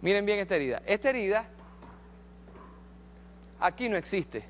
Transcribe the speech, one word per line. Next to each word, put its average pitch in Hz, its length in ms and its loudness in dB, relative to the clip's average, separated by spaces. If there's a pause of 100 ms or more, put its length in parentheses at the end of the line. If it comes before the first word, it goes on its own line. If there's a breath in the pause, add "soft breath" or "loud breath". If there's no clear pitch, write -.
Miren 202 240 2
bien 202 140 2
esta 185 160 0
herida. 131 300 0
Esta 208 240 2
herida 220 360 0 (2250)
aquí 185 280 2
no 214 80 2
existe. 160 540 -2